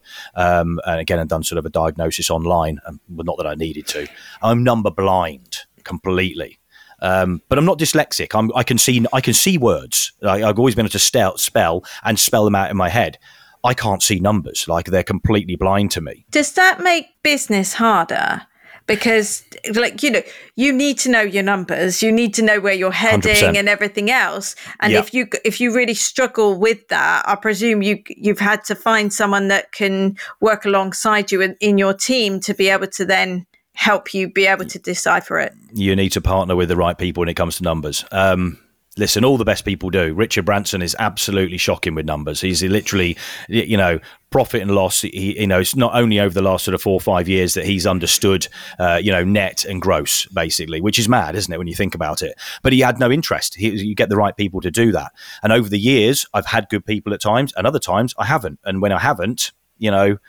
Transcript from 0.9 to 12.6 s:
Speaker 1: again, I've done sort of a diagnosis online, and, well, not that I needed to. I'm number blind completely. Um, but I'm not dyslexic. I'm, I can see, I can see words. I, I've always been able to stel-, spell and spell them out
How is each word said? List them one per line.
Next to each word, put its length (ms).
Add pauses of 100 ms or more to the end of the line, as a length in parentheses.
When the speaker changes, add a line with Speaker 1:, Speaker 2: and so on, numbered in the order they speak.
Speaker 1:
again, 180
I've 100
done 140
sort 160
of 80
a 40
diagnosis 600
online, 560
and, 220
well, 160
not 140
that 100
I 80
needed 320
to. 180 (360)
I'm 200
number 300
blind 680 (240)
completely. 800 (420)
Um, 460
but 100
I'm 80
not 140
dyslexic. 520
I'm, 220
I 80
can 160
see, 340
I 80
can 140
see 240
words. 540 (100)
I, 220
I've 140
always 180
been 100
able 60
to 80
stel-, 360
spell 480 (200)
and 140
spell 260
them 100
out 160